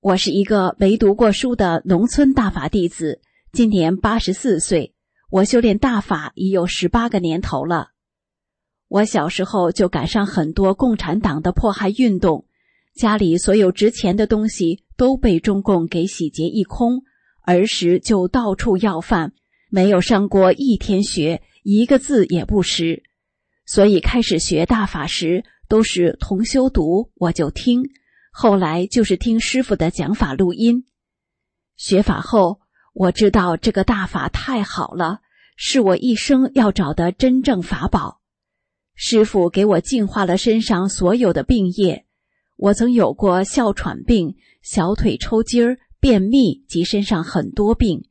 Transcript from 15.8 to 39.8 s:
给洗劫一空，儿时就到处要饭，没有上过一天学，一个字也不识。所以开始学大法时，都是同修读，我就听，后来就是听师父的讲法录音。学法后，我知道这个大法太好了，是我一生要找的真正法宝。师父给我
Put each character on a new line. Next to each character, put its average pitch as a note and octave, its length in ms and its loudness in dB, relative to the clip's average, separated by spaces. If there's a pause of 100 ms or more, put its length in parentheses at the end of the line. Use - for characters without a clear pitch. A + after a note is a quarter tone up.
给 E3+ 200 -2
洗 E3 240 -6
劫 D#3+ 180 -6
一 G#3 160 -2
空， B3 400 -2 (380)
儿 F3+ 240 2
时 F3+ 340 0
就 G3 300 0
到 A3+ 260 -2
处 G3+ 220 0
要 F#3 240 -2
饭， E3+ 320 -2 (360)
没 F#3+ 200 2
有 F#3+ 100 4
上 G3 300 2
过 F#3+ 240 4
一 B3+ 240 0
天 G3+ 260 -2
学， E3 380 -4 (220)
一 G#3 220 2
个 C4 140 4
字 B3+ 280 2
也 F3 180 -2
不 G#3 180 0
识。 E3 400 -4 (640)
所 G3+ 200 4
以 G3+ 140 4
开 A#3+ 220 0
始 F3 180 0
学 E3 260 -2
大 A3 200 0
法 D3+ 220 -8
时， F3 360 -4 (240)
都 A3 160 2
是 F3 380 0
同 G3 240 -4
修 C4 240 0
读， F3+ 460 -2
我 E3+ 180 -2
就 D#3 180 -2
听， B3 320 0 (480)
后 G#3 240 2
来 F3 300 0
就 A3+ 180 0
是 F#3+ 140 0
听 A3+ 240 0
师 - 200 -2
父 G#3+ 140 -2
的 E3 160 0
讲 F3+ 240 -4
法 D3 180 -2
录 F3 200 0
音。 A#3+ 320 0 (920)
学 G3 260 0
法 - 200 -2
后， G3 400 0 (320)
我 - 180 0
知 G#3 180 2
道 F3+ 280 0
这 - 160 -2
个 F#3+ 100 0
大 G3 240 -2
法 - 220 -6
太 B3 340 -6
好 - 300 -8
了， F3 260 -4 (380)
是 - 240 0
我 F#3+ 160 2
一 B3 180 0
生 C4 380 2
要 A3 180 2
找 F3+ 220 -2
的 F3 180 0
真 C4 320 0
正 G#3 180 0
法 - 280 -6
宝。 - 320 -4 (720)
师 A3 320 2
父 F3 240 0
给 F#3+ 160 0
我 G#3+ 160 2